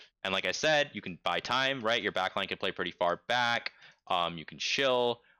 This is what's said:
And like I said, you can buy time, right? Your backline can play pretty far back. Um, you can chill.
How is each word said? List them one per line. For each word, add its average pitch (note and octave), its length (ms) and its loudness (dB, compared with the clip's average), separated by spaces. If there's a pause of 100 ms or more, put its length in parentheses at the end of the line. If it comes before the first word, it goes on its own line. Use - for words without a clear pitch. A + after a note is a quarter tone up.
(240)
And G2 100 -2
like F#2+ 120 0
I F#2 60 0
said, D3 420 2
you G#2 80 -8
can F2+ 220 -10
buy F2 160 0
time, C3 420 0
right? A2 200 2
Your F#2+ 100 -2
backline F#2+ 360 0
can F#2 100 -6
play F#2+ 140 -2
pretty F2 200 -4
far F2 360 0
back. A#2+ 460 0 (340)
Um, E2+ 300 0
you D#2 80 -12
can - 120 -16
chill. B2 640 2 (180)